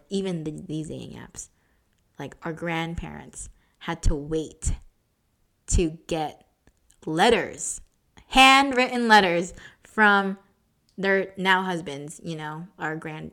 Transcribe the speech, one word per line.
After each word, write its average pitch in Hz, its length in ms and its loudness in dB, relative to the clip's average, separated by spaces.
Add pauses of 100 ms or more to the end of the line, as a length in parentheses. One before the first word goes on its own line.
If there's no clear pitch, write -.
even 190 340 -4
the, 156 80 -6
these 151 380 -8
dating 127 280 -14
apps, - 300 -18 (720)
like, 139 240 -12
our 170 100 -6
grandparents 165 960 -8 (300)
had 170 240 -8
to 170 120 4
wait 151 560 -6 (960)
to 165 300 0 (100)
get 156 380 -8 (600)
letters, 170 760 0 (480)
handwritten 262 800 6
letters 185 440 6 (300)
from 202 540 4 (600)
their 190 400 0
now 190 260 4
husbands, 156 600 -8
you 165 120 -8
know, 156 320 -10 (120)
our 156 160 -4
grand-, 156 380 -10